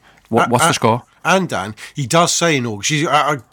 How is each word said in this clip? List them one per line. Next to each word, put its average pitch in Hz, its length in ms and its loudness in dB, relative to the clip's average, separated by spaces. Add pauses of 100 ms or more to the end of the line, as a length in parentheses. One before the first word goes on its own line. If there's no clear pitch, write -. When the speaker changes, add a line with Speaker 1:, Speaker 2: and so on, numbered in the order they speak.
(280)
Speaker 1:
What, 117 160 2
Speaker 2:
Uh, - 60 -2
Speaker 1:
what's 120 160 2
Speaker 2:
uh, - 20 4
Speaker 1:
the 170 80 2
score? 120 280 0 (220)
Speaker 2:
And 175 240 2
Dan, 104 240 -6 (220)
he 143 100 -4
does 165 260 2
say 165 240 0
in 123 120 -2
August, 101 240 -6
you, 156 180 0
I, 143 240 2
I, 147 40 -6 (160)